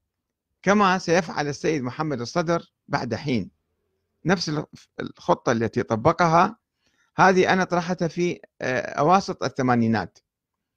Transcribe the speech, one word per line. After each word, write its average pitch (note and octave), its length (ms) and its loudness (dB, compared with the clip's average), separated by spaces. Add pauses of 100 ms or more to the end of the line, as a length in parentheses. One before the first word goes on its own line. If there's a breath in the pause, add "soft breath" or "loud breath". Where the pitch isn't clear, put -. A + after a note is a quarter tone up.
(600)
كما F#3+ 360 2
سيفعل E3+ 500 -2
السيد D3 360 -4
محمد B2+ 380 -6
الصدر E3+ 520 -4 (140)
بعد B2 280 -4
حين؟ A2+ 360 -4 (760)
نفس E3+ 240 -2
الخ-، D3+ 160 -6 (340)
الخطة - 520 -2
التي A2+ 320 0
طبقها E3 760 2 (580)
هذه F3+ 380 4
أنا F#3 100 2
طرحتها F3 440 -2
في، F3 320 -4 (220)
آه، B2+ 200 -2 (180)
أواسط F3+ 440 2
الثمانينات. A#2 760 0 (580)